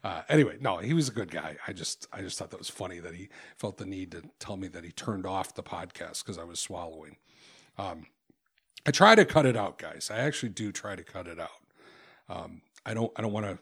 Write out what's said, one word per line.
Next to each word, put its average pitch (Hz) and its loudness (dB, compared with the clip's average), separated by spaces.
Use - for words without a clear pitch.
Uh, 87 -4
anyway, 135 6
no, 104 0
he 113 0
was 151 4
a 120 -6
good 104 -4
guy. 80 -6
I - -6
just, - -8
I 101 -10
just 95 -8
thought - -8
that - -12
was - -8
funny 90 -8
that 85 -10
he 95 -12
felt 101 -4
the 92 -8
need 92 -6
to 85 -10
tell - -8
me 95 -6
that 85 -12
he 85 -12
turned 95 -4
off 95 -2
the - -8
podcast 85 -8
'cause 92 -8
I 82 -10
was 85 -8
swallowing. 80 -8
Um, 85 -6
I 151 4
try 208 12
to 214 12
cut 156 6
it 123 6
out, 98 0
guys. 80 -8
I 107 -2
actually 131 0
do 104 -6
try 101 -6
to 82 -12
cut 92 -12
it 82 -12
out. 82 -10
Um, 85 -10
I 110 -4
don't, 113 0
I 110 -4
don't 110 -2
wanna 101 -2